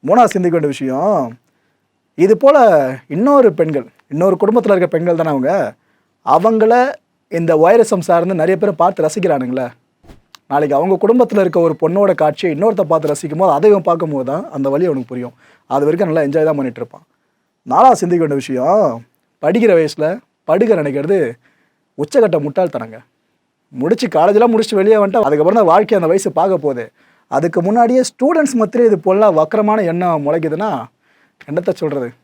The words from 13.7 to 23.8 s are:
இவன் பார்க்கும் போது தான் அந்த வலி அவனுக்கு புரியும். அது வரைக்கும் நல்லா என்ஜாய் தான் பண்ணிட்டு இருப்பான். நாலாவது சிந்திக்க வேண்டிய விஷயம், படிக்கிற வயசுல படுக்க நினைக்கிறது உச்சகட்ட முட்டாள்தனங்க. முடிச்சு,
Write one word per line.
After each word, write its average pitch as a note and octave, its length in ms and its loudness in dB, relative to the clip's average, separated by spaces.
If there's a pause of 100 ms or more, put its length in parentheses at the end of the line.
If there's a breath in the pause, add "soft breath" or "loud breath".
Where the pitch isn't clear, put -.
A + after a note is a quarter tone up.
இவன் F#3+ 160 0
பார்க்கும் E3 260 -2
போது C3 160 -4
தான் E3+ 120 -6 (120)
அந்த C#3 180 -4
வலி E3+ 160 0
அவனுக்கு C3 240 -6
புரியும். A#2+ 220 -12 (340 soft breath)
அது C#3+ 180 0
வரைக்கும் E3+ 240 0
நல்லா D#3 160 0
என்ஜாய் D#3 220 0
தான் D3 100 -2
பண்ணிட்டு B2 240 -8
இருப்பான். - 220 -20 (600)
நாலாவது A3 340 4
சிந்திக்க F3 220 0
வேண்டிய C#3+ 200 -2
விஷயம், D3 480 0 (520)
படிக்கிற G#3 360 2
வயசுல D#3 260 -2 (440)
படுக்க G3 320 2
நினைக்கிறது D3 380 -2 (760)
உச்சகட்ட E3+ 480 0
முட்டாள்தனங்க. C3+ 540 -6 (760)
முடிச்சு, C#3+ 400 -2